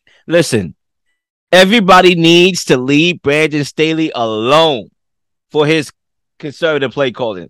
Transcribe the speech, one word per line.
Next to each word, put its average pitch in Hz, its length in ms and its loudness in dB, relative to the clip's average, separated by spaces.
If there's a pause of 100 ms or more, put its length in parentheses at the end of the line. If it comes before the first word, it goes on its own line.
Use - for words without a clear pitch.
(280)
Listen, 139 480 -2 (760)
everybody 185 640 4
needs 170 500 2
to 143 120 0
leave 147 440 -2
Brandon 147 420 -2
Staley 160 500 -4
alone 120 760 -2 (640)
for 147 140 0
his 156 260 -2 (460)
conservative 143 540 -4
play 135 200 -4
calling. 101 380 -8